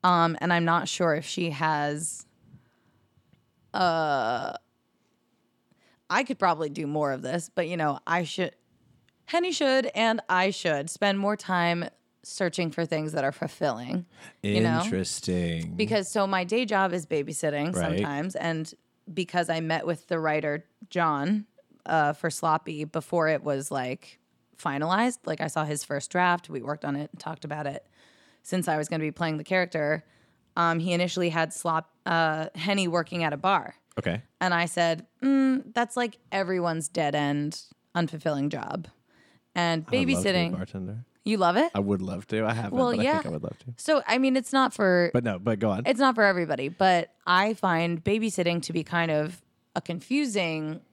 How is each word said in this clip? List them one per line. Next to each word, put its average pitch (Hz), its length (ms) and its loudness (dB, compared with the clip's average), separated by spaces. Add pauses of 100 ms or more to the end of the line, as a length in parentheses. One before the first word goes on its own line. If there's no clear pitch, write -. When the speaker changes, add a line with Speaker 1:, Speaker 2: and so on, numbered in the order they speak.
Speaker 1:
Um, 170 380 6
and 175 100 2
I'm 170 140 4
not 170 220 2
sure 165 280 2
if 156 100 -4
she 170 260 -4
has, 147 760 -2 (1500)
uh, 147 800 2 (1600)
I 220 140 2
could 254 160 -4
probably 160 300 2
do 147 180 -6
more 147 240 0
of 131 100 -4
this, 160 320 -4
but, 170 140 -2
you 175 100 -4
know, 151 280 0
I 175 180 0
should, 170 320 -4 (680)
Henny 349 260 0
should, 269 440 2
and 226 340 2
I 185 220 2
should 156 380 -2
spend 196 300 0
more 202 160 0
time 170 540 0 (340)
searching 175 480 -2
for 170 140 -2
things 156 280 -2
that 147 100 0
are 139 80 2
fulfilling, 135 760 -4 (380)
you 104 180 2
know? 117 220 2
Speaker 2:
Interesting. 87 920 -2
Speaker 1:
Because, 208 320 0
so 202 200 0
my 185 160 0
day 220 220 0
job 190 280 0
is 175 140 -4
babysitting 147 680 -2
Speaker 2:
Right. 85 220 0
Speaker 1:
sometimes, 147 380 -4
and 160 360 -4 (400)
because 170 380 -2
I 165 100 0
met 160 260 -2
with 165 220 -4
the 165 120 -2
writer, 156 460 -2 (240)
John, 170 560 0 (420)
uh, 151 260 2
for 160 160 -4
Sloppy 156 540 -2
before 160 440 -2
it 156 160 0
was, 139 280 -4
like, 131 480 -6 (380)
finalized, 175 680 0
like, 160 160 -4
I 156 60 -2
saw 151 180 -2
his 151 180 -4
first - 280 -6
draft, 175 380 2
we 143 120 -8
worked 147 240 -6
on 143 100 -2
it 147 160 -8
and - 80 -20
talked 160 260 -12
about 151 220 -8
it - 180 -10 (580)
since 180 240 -2
I 156 100 2
was 151 100 -2
gonna 160 160 -4
be 151 80 -2
playing 156 260 -2
the 151 60 -8
character, 160 600 0 (520)
um, 170 240 2
he 175 140 0
initially 175 360 0
had 165 220 0
Slop-, 165 400 -4 (140)
uh, 160 500 2
Henny 185 320 0
working 170 360 0
at 156 100 0
a 160 40 -6
bar. 180 380 0 (220)
Speaker 2:
Okay. 92 240 -2 (180)
Speaker 1:
And 180 140 2
I 170 120 2
said, 165 420 0 (160)
"Mm, 269 500 2
that's, 240 240 -2
like, 240 220 -2 (120)
everyone's 175 560 0
dead-end, 147 760 0 (320)
unfulfilling 151 540 0
job." 156 380 -8 (680)
And 170 320 2
Speaker 2:
I 247 100 0
would 262 120 2
love 254 140 2
to - 0 -
be 202 60 2
a 185 40 2 (100)
Speaker 1:
babysitting 170 80 -2
Speaker 2:
bartender. 110 540 -8 (180)
Speaker 1:
You 214 140 0
love 180 200 4
it? 330 160 4
Speaker 2:
I 101 60 0
would - 240 0
love 92 240 -8
to. 110 180 -2
I 113 80 0
haven't, 113 240 -4
Speaker 1:
Well, 247 180 2
Speaker 2:
but 226 80 0
Speaker 1:
yeah. - 60 2
Speaker 2:
I - 40 2
think 320 120 -2
I - 40 -6
would 80 140 -6
love - 160 -8
to. 123 180 -14
Speaker 1:
So, 302 280 2
I 240 140 2
mean, 262 180 4
it's 254 160 -2
not 262 220 4
for 180 360 4
Speaker 2:
But 123 120 2
no, 101 160 0
but 107 200 0
go 107 120 4
on. 101 160 0
Speaker 1:
it's 226 120 2
not 269 140 4
for 220 100 4
everybody, 170 460 2
but 180 440 2 (120)
I 196 300 4
find 170 480 2
babysitting 190 600 0
to 170 100 -8
be 160 100 0
kind 165 280 0
of 156 300 0 (340)
a 170 60 0
confusing 175 1000 -2 (120)